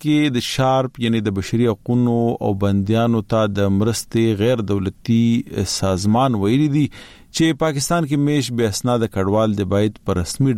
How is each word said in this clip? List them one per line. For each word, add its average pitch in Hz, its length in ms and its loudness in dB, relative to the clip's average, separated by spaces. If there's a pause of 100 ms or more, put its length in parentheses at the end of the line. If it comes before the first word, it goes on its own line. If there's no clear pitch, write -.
کې 151 340 0
د 120 140 0
شارپ 131 540 0
یعنی 113 200 0
د 104 140 -2
بشري 113 320 0
حقونو 120 440 0 (340)
او 107 40 2 (100)
بندیانو 107 600 2 (100)
ته 110 240 2
د 101 100 2 (140)
مرستې 113 600 0
غیر 117 280 2
دولتي 101 540 0 (480)
سازمان 104 720 0
ویلي 135 320 2
دي 151 160 2
چې - 720 -4
پاکستان 160 440 -2
کې 143 200 0
میش 143 240 -2
بې 117 240 0
اسناده 120 400 0
کډوال 104 420 0
د 101 160 -2
باید 104 260 0 (120)
په 92 80 0
رسمي 135 380 0